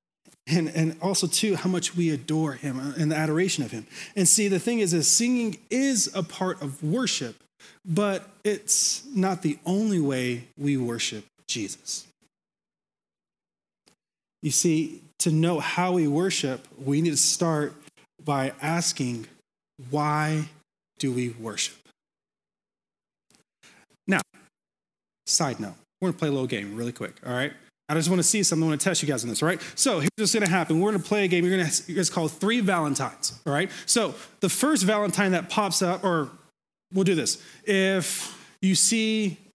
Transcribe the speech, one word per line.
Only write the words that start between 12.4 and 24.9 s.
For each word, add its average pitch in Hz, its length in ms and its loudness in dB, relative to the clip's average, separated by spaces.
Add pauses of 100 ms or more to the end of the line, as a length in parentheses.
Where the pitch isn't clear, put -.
You 151 100 -2
see, 160 500 0 (180)
to 170 120 2
know 160 280 2
how 180 320 0
we 175 160 2
worship, 143 580 -2 (120)
we 139 240 0
need 165 100 0
to 143 60 -2
start 156 580 0 (480)
by 135 380 -2
asking, 139 640 -2 (600)
"Why 151 600 0 (480)
do 135 140 -2
we 123 180 -2
worship?" 113 460 -8 (2250)
Now, 190 140 2 (1080)